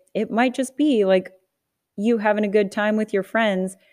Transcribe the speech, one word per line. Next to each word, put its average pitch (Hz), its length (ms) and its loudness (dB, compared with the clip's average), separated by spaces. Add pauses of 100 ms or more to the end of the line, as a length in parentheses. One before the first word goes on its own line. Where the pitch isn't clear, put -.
(140)
it 208 160 -4
might 240 240 0
just - 220 -6
be, 277 280 2
like, 190 280 2 (640)
you 226 220 0
having 214 260 0
a 208 40 -2
good 202 240 0
time 214 240 -2
with 214 160 -4
your 196 100 0
friends, 190 540 -2 (160)